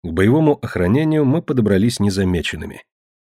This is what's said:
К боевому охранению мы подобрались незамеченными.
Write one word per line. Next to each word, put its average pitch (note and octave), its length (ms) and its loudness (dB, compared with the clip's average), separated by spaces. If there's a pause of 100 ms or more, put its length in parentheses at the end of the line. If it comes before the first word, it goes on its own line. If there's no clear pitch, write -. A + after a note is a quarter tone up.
К E2+ 80 -8
боевому C3 420 2
охранению C#3 720 0
мы C#3+ 160 0
подобрались A2 580 0
незамеченными. F#2 840 -4 (560)